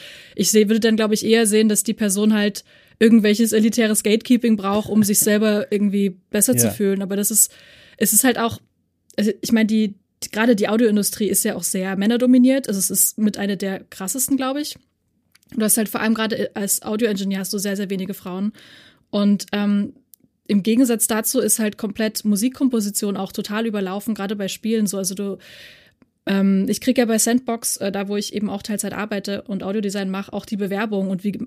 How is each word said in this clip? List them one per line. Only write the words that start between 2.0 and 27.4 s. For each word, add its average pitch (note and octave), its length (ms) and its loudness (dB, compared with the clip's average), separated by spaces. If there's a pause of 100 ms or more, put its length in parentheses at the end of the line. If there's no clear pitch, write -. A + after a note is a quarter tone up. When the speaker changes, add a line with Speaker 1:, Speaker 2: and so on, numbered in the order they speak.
Speaker 1:
halt G#3 300 0 (340)
irgendwelches G#3+ 540 6
elitäres A3 500 2
Gatekeeping A3+ 560 2
braucht, G3+ 320 -2
um G#3+ 140 4
sich G3 160 2
selber G#3 520 2
irgendwie G3+ 460 0 (100)
besser - 260 2
zu A#2+ 120 2
Speaker 2:
Ja. G2+ 60 0
Speaker 1:
fühlen. G3 280 0
Aber G3 160 -6
das G3+ 140 -2
ist, - 200 2 (460)
es - 160 0
ist G#3+ 120 4
halt A#3+ 140 2
auch, A3+ 220 -4 (560)
also G#3 140 2 (100)
ich - 120 -4
mein, A3 160 4
die, G#3+ 260 0 (280)
die, - 80 -10
gerade A#3 260 4
die G3 120 0
Audioindustrie G#3 600 2
ist - 160 0
ja G#3+ 100 -2
auch F3+ 80 -8
sehr F#3+ 340 -4
männerdominiert. B3 720 4
Also G3+ 120 -2
es F#3 120 -2
ist - 280 -2
mit G#3+ 180 0
einer G3+ 200 -4
der F#3+ 240 -6 (100)
krassesten, B3+ 480 -4
glaub C4+ 180 -4
ich. D4 200 -8 (800)
Du A3 60 -4
hast G#3+ 160 2
halt G#3+ 140 -2
vor B3 100 -6
allem A3 140 0
gerade G#3+ 420 -4
als G3+ 260 -4
Audioingenieur G3+ 580 -2
hast F#3 120 -8
du G#3 60 -4
sehr, G3 180 -4
sehr G3 140 -6
wenige F#3+ 240 -6
Frauen. F#3+ 380 -6 (580)
Und, G3+ 420 2
ähm, G3+ 400 0 (540)
im G3+ 160 2
Gegensatz A3+ 460 2
dazu A3+ 320 0
ist G#3 180 0
halt G#3+ 180 -2
komplett A3 480 -4
Musikkomposition G#3 960 0
auch F#3+ 140 -8
total G#3+ 340 -4
überlaufen, G3+ 480 -4
gerade G3 200 -6
bei G3+ 140 -4
Spielen A3 380 -2
so. G3 100 -4
Also F#3+ 180 -2
du, G3 220 -6 (920)
ähm, G3 440 2
ich G#3 100 -2
krieg B3+ 160 0
ja B3 80 4
bei A3 140 0
Sandbox, A#3 580 -2